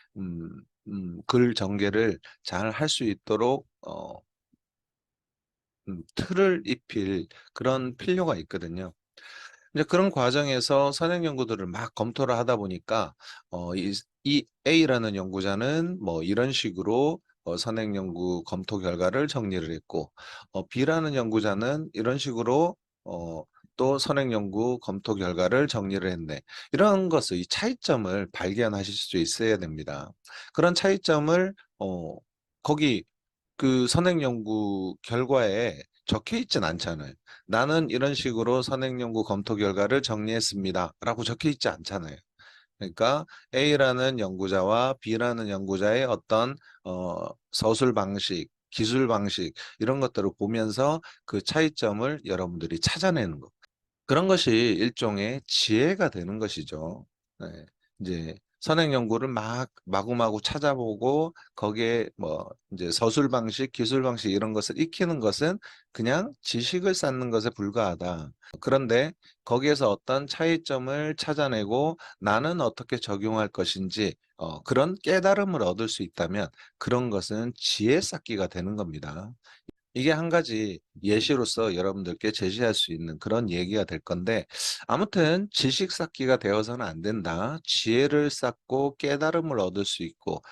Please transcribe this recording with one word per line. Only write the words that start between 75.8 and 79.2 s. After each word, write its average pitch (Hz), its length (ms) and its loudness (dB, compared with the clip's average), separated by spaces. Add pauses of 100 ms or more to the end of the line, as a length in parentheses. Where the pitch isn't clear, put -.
수 - 160 -4
있다면 87 460 -4 (280)
그런 123 320 0
것은 110 460 -4
지혜 127 460 2
쌓기가 110 460 -4
되는 92 280 -6
겁니다. 80 560 -8 (640)